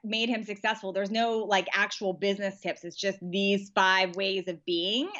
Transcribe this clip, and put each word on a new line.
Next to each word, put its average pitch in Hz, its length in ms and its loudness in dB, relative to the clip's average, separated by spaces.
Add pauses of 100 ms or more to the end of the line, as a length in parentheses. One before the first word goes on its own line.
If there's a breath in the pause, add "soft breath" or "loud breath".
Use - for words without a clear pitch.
made 226 240 0
him 226 160 -2
successful. 208 480 -4
There's 196 200 -2
no, 226 280 2
like, 190 340 2
actual 202 400 0
business 196 460 -2
tips. - 240 -6
It's 175 120 -12
just 196 260 -4
these 196 520 0
five 190 440 4
ways 190 320 -2
of 165 160 -10
being 196 440 0 (100)